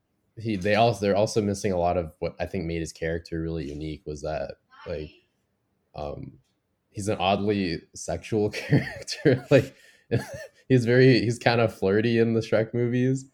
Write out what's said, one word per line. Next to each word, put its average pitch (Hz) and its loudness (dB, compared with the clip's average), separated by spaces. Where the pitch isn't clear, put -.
he, 107 -4
they 101 0
also, 113 2
they're 101 2
also 110 2
missing 101 -2
a 90 -2
lot 87 0
of 82 -4
what 82 -6
I 87 -4
think 87 -6
made 82 -4
his 80 -8
character 82 -6
really 82 -6
unique 73 -10
was 76 -10
that, 76 -8
like, 78 -8
um, 69 -10
he's 101 -8
an 104 -2
oddly 98 0
sexual 104 -2
<laughs> - -4
character. - 0
Like, 131 4
<laughs> - -8
he's 123 4
very, 123 8
he's 117 -2
kinda 117 2
flirty 107 0
in 113 2
the 110 2
Shrek 110 0
movies. 123 0